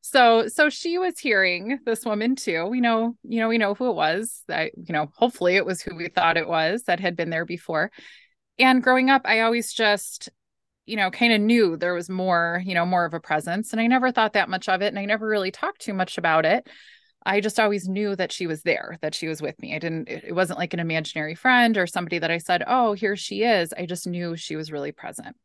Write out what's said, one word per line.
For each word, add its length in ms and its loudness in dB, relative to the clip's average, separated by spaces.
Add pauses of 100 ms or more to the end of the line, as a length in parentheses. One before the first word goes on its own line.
So, 440 6
so 200 2
she 300 -4
was 200 -4
hearing 680 0
this 180 -2
woman 320 0
too. 300 -4
We 160 -2
know, 400 0
you 180 -4
know, 80 0
we 80 2
know 160 2
who 160 -2
it 60 0
was. 520 -2
I, 300 -4
you 160 -10
know, 220 -2
hopefully 420 2
it 80 2
was 160 -4
who 140 -10
we 140 -10
thought 280 2
it 120 0
was 340 0
that 180 0
had 160 -2
been 140 -4
there 160 -2
before. 440 -4 (680)
And 240 6
growing 260 4
up, 160 6
I 160 2
always 320 0
just, 560 0 (560)
you 120 -8
know, 140 0
kinda 280 4
knew 400 4
there 160 -2
was 160 -6
more, 560 0
you 80 -4
know, 100 2
more 220 2
of 80 -6
a 60 -4
presence. 520 -2
And 80 -2
I 60 2
never 260 4
thought 220 2
that 160 2
much 180 -4
of 140 0
it. 60 2
And 100 -4
I 80 -6
never 200 -2
really 260 0
talked 280 -6
too 140 -6
much 240 -2
about 260 2
it. 240 2 (560)
I 160 2
just 200 0
always 280 2
knew 280 -2
that 160 -4
she 140 -6
was 160 -4
there, 380 -2
that 140 -4
she 140 -6
was 120 -6
with 220 -8
me. 120 -8
I 40 -6
didn't, 320 -6
it, 160 -10
it 60 -10
wasn't 260 0
like 160 -4
an 60 -4
imaginary 560 -4
friend 420 4
or 80 2
somebody 320 -4
that 120 -2
I 80 0
said, 280 0
"Oh, 260 2
here 240 -2
she 280 -4
is." 280 2
I 140 -8
just 200 -8
knew 300 -6
she 200 -10
was 160 -10
really 200 -8
present. 520 -14